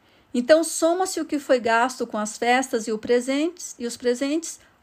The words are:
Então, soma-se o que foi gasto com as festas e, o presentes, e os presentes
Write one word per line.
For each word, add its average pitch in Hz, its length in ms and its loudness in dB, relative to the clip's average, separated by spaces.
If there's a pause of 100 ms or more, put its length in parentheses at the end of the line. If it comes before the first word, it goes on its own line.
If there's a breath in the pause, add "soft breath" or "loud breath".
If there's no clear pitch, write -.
(340 soft breath)
Então, 302 300 6
soma-se 349 580 0
o 302 40 -4
que 311 120 -4
foi 269 220 2
gasto 233 480 0
com 220 100 -8
as 208 180 -6
festas 240 520 0
e, 233 40 -4
o 220 60 -2
presentes, 262 800 -2
e 240 80 -8
os 233 100 -8
presentes 277 640 -2 (240 soft breath)